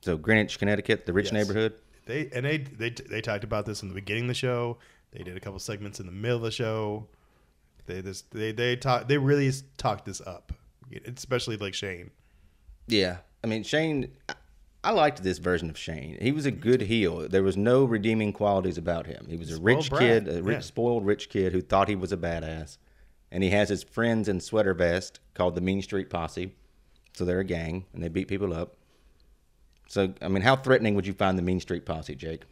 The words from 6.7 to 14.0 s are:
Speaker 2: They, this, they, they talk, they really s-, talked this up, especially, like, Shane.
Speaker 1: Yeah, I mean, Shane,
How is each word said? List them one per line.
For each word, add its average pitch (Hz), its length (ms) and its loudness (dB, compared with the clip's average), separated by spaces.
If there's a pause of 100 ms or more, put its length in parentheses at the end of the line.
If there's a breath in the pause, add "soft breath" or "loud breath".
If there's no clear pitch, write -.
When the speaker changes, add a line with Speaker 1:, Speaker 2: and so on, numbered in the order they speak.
Speaker 2:
They, 92 140 -8
this, 95 220 -10
they, 110 300 -6
they 120 240 0
talk, 123 320 0
they 147 100 4
really 139 300 4
s-, 131 140 -2 (140)
talked 104 280 -2
this 98 160 -10
up, - 320 -12 (640)
especially, 123 400 -4
like, 98 180 -6
Shane. 90 360 -8 (760)
Speaker 1:
Yeah, 90 300 2 (260)
I - 20 -2
mean, 110 160 -2
Shane, 151 480 0 (180)